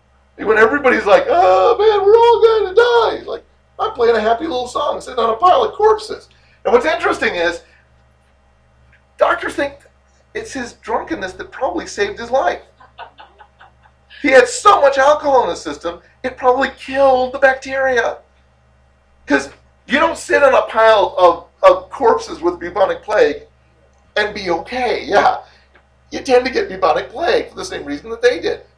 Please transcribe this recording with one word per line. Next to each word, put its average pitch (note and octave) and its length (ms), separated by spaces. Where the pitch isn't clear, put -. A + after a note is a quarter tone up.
When G#3+ 200
everybody's A3+ 480
like, F#3+ 220
"Oh F#4 500
man, G#4 280
we're G#4+ 120
all A4 480
gonna F#4 100
die," - 40
he's - 80
like, - 160
"I'm - 140
playing A#3 220
a G#3+ 60
happy A3+ 220
little B3 240
song D4 340
sitting B3 180
on A3+ 120
a A3+ 60
pile F4+ 260
of G#4+ 100
corpses." - 560
And - 80
what's B3 120
interesting D#4+ 500
is, E3+ 280
doctors E4+ 380
think C#4 200
it's - 180
his - 200
drunkenness G3+ 600
that - 180
probably - 360
saved G3+ 320
his A#3 100
life. C4+ 320
He C#4+ 60
had C4 200
so D4+ 340
much C#4 180
alcohol C#4 440
in G3 60
the D#3+ 60
system, E3 460
it B3+ 140
probably C4 400
killed C4 560
the C#4 60
bacteria. C4 800
'Cause - 240
you B3+ 120
don't E4 180
sit C#4+ 260
on B3+ 100
a A3 100
pile A3 540
of, F3 300
of - 220
corpses - 520
with - 180
bubonic - 420
plague E3+ 460
and G#3 200
be F#3+ 160
okay, A#3 540
yeah. F#3 340
You - 100
tend B3 240
to B3 60
get G#3+ 180
bubonic F3+ 400
plague A#3 400
for - 60
the F#3 100
same E3+ 180
reason C#4+ 280
that A3+ 100
they B3 180
did. - 220